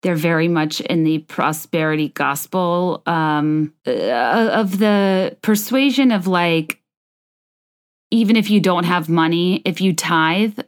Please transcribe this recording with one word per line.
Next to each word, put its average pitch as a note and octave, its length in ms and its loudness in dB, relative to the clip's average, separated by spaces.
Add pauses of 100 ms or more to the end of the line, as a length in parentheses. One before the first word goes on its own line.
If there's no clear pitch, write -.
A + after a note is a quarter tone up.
they're F3+ 140 0
very E3 320 0
much D#3 320 -2
in E3 240 -2
the D#3 160 0
prosperity D#3 880 -2
gospel, F3 960 -2
um, D3+ 680 0 (140)
uh, - 40 -4
of B2+ 880 0
the G3 640 0
persuasion B3+ 720 2
of, F#3+ 160 0
like, E3+ 540 0 (1300)
even A3+ 260 2
if G#3 140 0
you G#3 100 6
don't F3 240 2
have E3+ 240 0
money, E3+ 560 2
if F#3 160 -4
you F#3+ 120 2
tithe E3+ 760 0